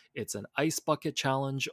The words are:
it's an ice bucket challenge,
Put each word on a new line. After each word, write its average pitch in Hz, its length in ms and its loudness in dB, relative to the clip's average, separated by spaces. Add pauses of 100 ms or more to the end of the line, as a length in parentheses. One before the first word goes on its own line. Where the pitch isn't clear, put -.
(120)
it's - 220 -6
an 104 120 -6 (100)
ice 156 240 2
bucket 151 340 0
challenge, 135 580 0